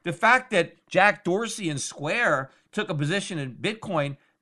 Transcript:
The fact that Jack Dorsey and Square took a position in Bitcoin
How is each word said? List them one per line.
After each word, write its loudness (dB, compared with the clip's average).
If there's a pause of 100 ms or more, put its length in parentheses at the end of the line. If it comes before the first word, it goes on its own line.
The -4
fact 2
that 0 (120)
Jack 4
Dorsey -2
and -4
Square -2 (220)
took -4
a -4
position -2
in -6
Bitcoin -4 (240)